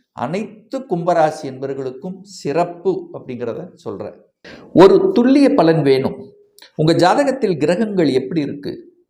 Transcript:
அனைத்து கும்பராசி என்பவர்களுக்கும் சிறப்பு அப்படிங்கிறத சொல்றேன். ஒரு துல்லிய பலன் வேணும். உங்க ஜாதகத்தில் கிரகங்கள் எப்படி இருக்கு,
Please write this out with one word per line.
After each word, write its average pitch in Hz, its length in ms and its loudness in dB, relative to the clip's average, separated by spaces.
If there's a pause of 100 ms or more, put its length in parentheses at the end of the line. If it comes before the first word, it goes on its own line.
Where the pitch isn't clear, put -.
(160)
அனைத்து 196 600 -8
கும்பராசி 165 680 -2
என்பவர்களுக்கும் 135 760 -10 (140)
சிறப்பு 175 600 -4 (200)
அப்படிங்கிறத 123 480 -10 (140)
சொல்றேன். 104 420 -12 (580)
ஒரு - 400 6
துல்லிய 262 400 4
பலன் 160 280 2
வேணும். 135 360 0 (580)
உங்க 156 160 2
ஜாதகத்தில் 240 640 2
கிரகங்கள் 190 560 0
எப்படி 165 280 -2
இருக்கு, - 320 -8 (380)